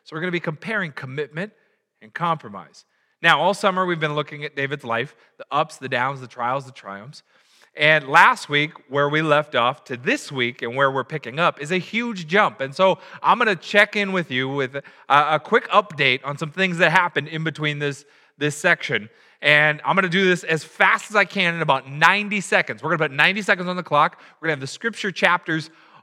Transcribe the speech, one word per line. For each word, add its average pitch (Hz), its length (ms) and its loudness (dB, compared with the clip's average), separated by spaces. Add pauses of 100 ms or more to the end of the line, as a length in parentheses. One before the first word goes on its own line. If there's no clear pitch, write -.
So - 140 -14
we're 156 60 -8
gonna 180 100 -4
be 170 80 -4
comparing 170 500 -6
commitment 147 640 -10 (480)
and 107 120 -20
compromise. 113 720 -8 (380)
Now, 160 180 4
all 180 140 2
summer, 185 320 0
we've 170 140 -2
been 151 160 -2
looking 147 260 -8
at 147 140 -12
David's 139 260 -6
life, 120 320 -4 (240)
the - 140 -18
ups, 151 240 -2
the 135 120 -12
downs, 131 320 -2
the 127 60 -16
trials, 123 400 -4
the 127 60 -20
triumphs. 104 500 -16 (520)
And 151 320 4
last 180 440 4
week, 147 220 2 (180)
where 143 180 2
we 151 140 0
left 147 320 2
off, 123 300 0
to 123 120 -10
this 185 340 -4
week 123 300 -4
and 123 160 -8
where 135 140 2
we're 135 140 -2
picking 135 340 -10
up 170 200 0
is 147 140 -8
a 185 60 0
huge 214 480 -6
jump. 180 340 0
And 135 140 -8
so 185 240 2 (240)
I'm 185 160 4
gonna 220 180 2
check 208 400 2
in 202 160 -2
with 175 180 -4
you 131 160 -2
with 135 300 -4
a, 139 60 -10 (260)
a 147 320 4
quick - 280 0
update 147 540 2
on 143 140 -8
some 151 140 -8
things 180 280 -2
that 170 120 4
happened 165 380 2
in 160 160 -6
between 151 340 -4
this, 143 260 -6 (320)
this 147 220 -4
section. 139 500 -2 (320)
And 151 460 4
I'm 139 80 2
gonna 190 160 2
do 185 160 2
this 180 180 2
as 160 180 -2
fast 208 460 0
as 214 80 -2
I 202 80 4
can 180 300 -2
in 165 80 -4
about 135 260 -2
ninety 190 540 2
seconds. 165 400 -2
We're 151 80 -4
gonna 156 180 0
put 135 80 -14
ninety 180 240 4
seconds 185 300 -2
on 180 60 -4
the 180 60 -6
clock. 151 380 0 (180)
We're 160 100 -8
gonna 156 80 0
have 135 40 -8
the 131 60 -10
scripture 214 440 -8
chapters 175 600 0 (320)